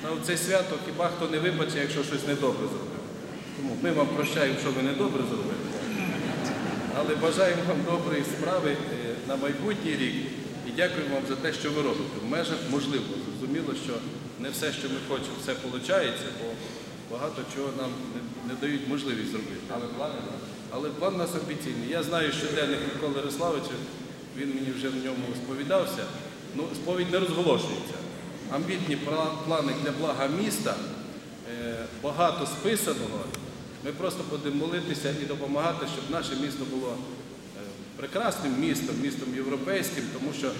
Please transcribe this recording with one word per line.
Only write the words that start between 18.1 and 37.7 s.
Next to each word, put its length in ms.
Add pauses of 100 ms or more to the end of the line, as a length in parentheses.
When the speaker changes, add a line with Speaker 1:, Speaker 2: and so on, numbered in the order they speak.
Speaker 1:
не, 380
не 80
дають 260
можливість 440
зробити. 380
Speaker 2:
Але 160 (120)
плани, 160
так? 360 (220)
Speaker 1:
Але 180
план 260
у 20
нас 180
амбіційний. 540
Я 140
знаю 280
щоденник 480 (140)
Миколи 220
Ярославовича, 600 (640)
він 180
мені 220
вже 120
в 60
ньому 300 (180)
сповідався. 600 (520)
Ну, 80 (120)
сповідь 360
не 80
розголошується. 720 (580)
Амбітні 540
пла-, 400
плани 280 (100)
для 80
блага 360
міста, 480 (760)
е, 240 (280)
багато 420
списаного. 760 (640)
Ми 60
просто 380
будемо 260
молитися 680
і 40
допомагати, 680
щоб 180
наше 240
місто 360
було, 220
е, 680 (360)